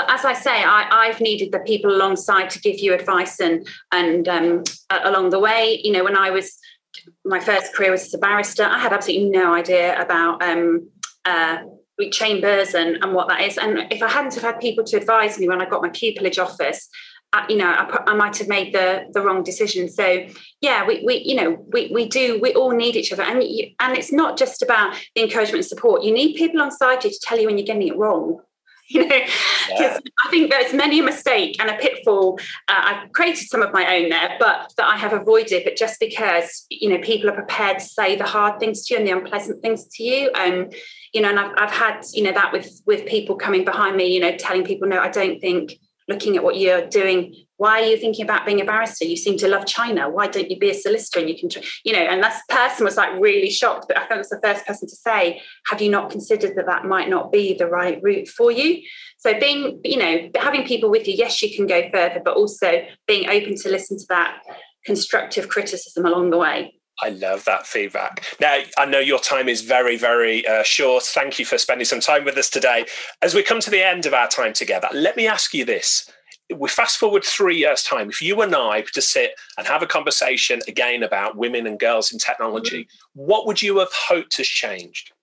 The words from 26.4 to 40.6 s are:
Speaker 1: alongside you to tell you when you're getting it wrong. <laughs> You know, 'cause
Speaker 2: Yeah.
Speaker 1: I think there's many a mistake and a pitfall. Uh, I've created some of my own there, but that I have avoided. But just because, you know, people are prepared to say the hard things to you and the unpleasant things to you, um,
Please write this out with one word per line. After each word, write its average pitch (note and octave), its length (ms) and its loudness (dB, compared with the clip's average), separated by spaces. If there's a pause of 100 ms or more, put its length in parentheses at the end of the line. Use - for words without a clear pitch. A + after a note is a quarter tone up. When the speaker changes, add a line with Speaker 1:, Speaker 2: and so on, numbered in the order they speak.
Speaker 1:
alongside C4 440 2
you G#3 60 2
to - 140 -8
tell A#3 160 0
you G#3+ 80 4
when G#3 100 2
you're G3+ 80 -2
getting G#3 220 0
it - 100 -2
wrong. F3 460 0
<laughs> - 80 -20 (420)
You E4+ 140 4
know, C4 140 4
'cause - 580 -2
Speaker 2:
Yeah. - 180 2 (280)
Speaker 1:
I - 40 -6
think D#4+ 220 4
there's B3+ 220 2
many D4 260 2
a D#4 40 4
mistake A#3 580 0
and G#3+ 80 0
a G#3+ 80 -6
pitfall. G3 600 2 (300)
Uh, G3+ 60 2 (320)
I've - 80 -20
created E4+ 340 0
some A3+ 140 0
of G#3 100 0
my F#3 240 2
own E3+ 140 2
there, E3 280 0
but G#3 380 0
that A3 100 0
I G#3+ 120 4
have G#3+ 160 -2
avoided. G#3+ 500 2
But - 140 -2
just A3 200 -2
because, G3 720 -2
you G#3+ 200 -2
know, F3+ 80 4
people G#3+ 320 0
are - 40 -2
prepared G3 460 -2
to - 60 -10
say G3+ 320 0
the G3 80 -2
hard G#3 340 0
things G#3+ 260 -2
to B3 80 -2
you A3+ 60 0
and G#3 80 2
the F#3 60 2
unpleasant F#3+ 480 -6
things - 260 -4
to - 160 -12
you, C4 320 0
um, F#3 360 0 (420)